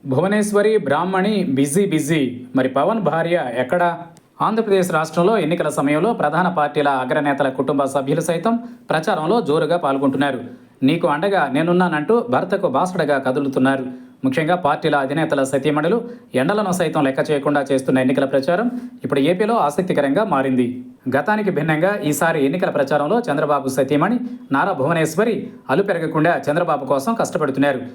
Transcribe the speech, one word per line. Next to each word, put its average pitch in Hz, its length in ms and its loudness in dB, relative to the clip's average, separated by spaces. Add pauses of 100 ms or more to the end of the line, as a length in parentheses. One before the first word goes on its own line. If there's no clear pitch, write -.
భువనేశ్వరి 208 680 2
బ్రాహ్మణి 185 720 0
బిజీ 139 360 2
బిజీ. 147 560 0 (140)
మరి 131 140 2
పవన్ 180 300 2
భార్య 170 460 0 (120)
ఎక్కడ? 175 400 0 (440)
ఆంధ్రప్రదేశ్ 190 500 2
రాష్ట్రంలో 170 460 2
ఎన్నికల 156 320 0
సమయంలో 151 440 0
ప్రధాన 156 340 0
పార్టీల 147 420 0
అగ్రనేతల 139 600 0
కుటుంబ 139 340 0
సభ్యులు 139 380 0
సైతం 180 380 0 (300)
ప్రచారంలో 170 520 0
జోరుగా 151 360 0
పాల్గొంటున్నారు. 139 640 0 (440)
"నీకు 160 240 2
అండగా 156 460 0
నేనున్నానంటూ" 175 760 2
భర్తకు 180 380 0
బాసటగా 147 500 0
కదులుతున్నారు. 135 880 -2 (200)
ముఖ్యంగా 156 300 0
పార్టీల 151 400 0
అధినేతల 143 480 0
సతీమణులు 147 600 0 (320)
ఎండలను 185 360 0
సైతం 165 320 0
లెక్క 135 280 0
చేయకుండా 143 400 0
చేస్తున్న 131 280 2
ఎన్నికల 131 260 2
ప్రచారం 175 460 0 (320)
ఇప్పుడు 139 160 -2
ఏపీలో 185 360 2
ఆసక్తికరంగా 147 680 0
మారింది. 135 640 0 (320)
గతానికి 208 340 0
భిన్నంగా 156 520 0
ఈసారి 151 420 0
ఎన్నికల 151 240 0
ప్రచారంలో 170 520 0 (100)
చంద్రబాబు 143 360 0
సతీమణి 147 520 0 (320)
నారా 156 200 0
భువనేశ్వరి 160 760 0 (200)
అలు 160 140 2
పెరగకుండా 160 580 0 (100)
చంద్రబాబు 156 340 0
కోసం 190 280 0
కష్టపడుతున్నారు. 262 680 0 (140)